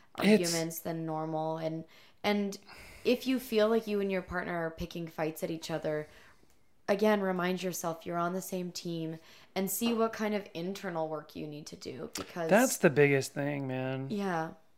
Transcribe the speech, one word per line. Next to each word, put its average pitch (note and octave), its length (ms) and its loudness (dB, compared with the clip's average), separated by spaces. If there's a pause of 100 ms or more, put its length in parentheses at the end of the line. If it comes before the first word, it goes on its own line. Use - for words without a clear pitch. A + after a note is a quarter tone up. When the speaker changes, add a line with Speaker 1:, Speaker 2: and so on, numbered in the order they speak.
(180)
Speaker 1:
It's F#3+ 100 4 (220)
Speaker 2:
arguments E3 300 -2
than E3 260 -4
normal. D#3+ 520 -2
And, D#3+ 260 -2 (400)
and G3+ 340 2 (460)
if B3 220 2
you C4 120 2
feel G#3+ 300 4
like A3+ 180 2
you G3+ 140 0
and G3 100 0
your F#3 120 0
partner F3 320 -4 (120)
are D#3+ 40 -2
picking E3+ 360 -8
fights D#3 380 -4
at E3+ 60 -2
each E3 200 -6
other, D3+ 380 -2 (840)
again, G#3 320 4
remind F#3 400 0
yourself E3+ 420 -4
you're F3 140 -4
on F3 160 0
the F#3 80 -4
same F3+ 300 -4
team E3 460 -6 (360)
and F#3+ 160 -2
see A#3 240 0
what A3+ 180 2
kind G#3+ 220 -2
of G3 200 -2
internal E3+ 540 -4
work D3+ 260 -8
you D#3+ 120 -8
need D3+ 200 -10
to - 100 -14
do, D#3 380 -10
because E3 360 -4
Speaker 1:
That's A3+ 260 6
the F3 140 6
biggest C#3+ 420 6
thing, C#3+ 340 -4
man. C3 440 -4
Speaker 2:
Yeah. F#3 400 -2 (280)